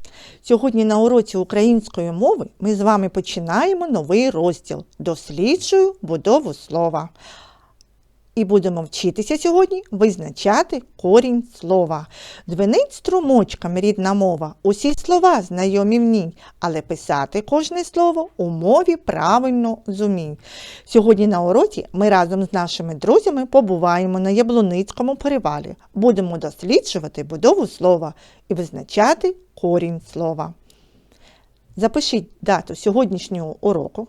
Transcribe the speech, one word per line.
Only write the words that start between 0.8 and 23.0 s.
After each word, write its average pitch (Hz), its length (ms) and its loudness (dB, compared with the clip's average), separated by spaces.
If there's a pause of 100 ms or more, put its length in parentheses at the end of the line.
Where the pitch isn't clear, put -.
на 214 140 2
уроці 226 380 2
української 208 760 0
мови 262 340 0 (140)
ми 208 140 -2
з 196 60 -4
вами 202 280 0
починаємо 233 800 -4
новий 226 440 0
розділ 165 540 -4 (140)
"Досліджую 254 1040 0
будову 190 520 0
слова". 160 540 -4 (1300)
І 220 100 0
будемо 185 380 0
вчитися 208 560 -4
сьогодні 370 520 0
визначати 208 920 0 (140)
корінь 240 480 2 (100)
слова. 165 520 -2 (420)
Дзвенить 208 440 0
струмочком 262 880 0
рідна 196 360 0
мова, 165 480 -2
усі 208 320 0
слова 339 480 2
знайомі 196 560 0
в 240 40 2
ній, 208 340 0 (240)
але 160 220 -4
писати 156 580 -4
кожне 311 440 -2
слово 339 520 0
у 180 120 -2
мові 240 480 2
правильно 233 880 0
зумій. 190 520 -4 (460)
Сьогодні 214 420 4
на 180 160 2
уроці 240 500 2
ми 202 160 2
разом 190 340 2
з 180 100 -6
нашими 175 420 -4
друзями 262 520 2